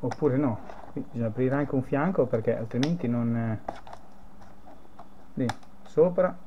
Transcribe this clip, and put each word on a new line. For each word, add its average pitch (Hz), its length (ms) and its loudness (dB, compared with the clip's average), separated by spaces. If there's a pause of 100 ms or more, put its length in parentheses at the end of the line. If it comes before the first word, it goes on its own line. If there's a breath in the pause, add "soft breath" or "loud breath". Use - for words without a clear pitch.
oppure 131 380 2
no". 131 440 -2 (120)
Qui - 160 -4
bisogna 117 160 -2
aprire 127 300 2
anche 143 180 0
un 131 80 4
fianco, 143 440 2
perché 113 300 2
altrimenti 127 520 0
non, 117 260 2
eh, 113 260 0 (1700)
lì 127 140 0 (340)
sopra 180 640 6